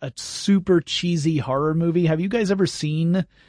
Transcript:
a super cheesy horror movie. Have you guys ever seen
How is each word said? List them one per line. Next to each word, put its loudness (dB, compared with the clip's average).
a -12
super 0
cheesy -2
horror -2
movie. 2
Have 2
you -2
guys 0
ever 2
seen 0